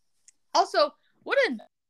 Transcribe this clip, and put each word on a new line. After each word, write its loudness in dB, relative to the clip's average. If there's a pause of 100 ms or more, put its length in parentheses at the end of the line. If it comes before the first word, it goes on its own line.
(540)
Also, 0 (300)
what -4 (120)
a -6 (320)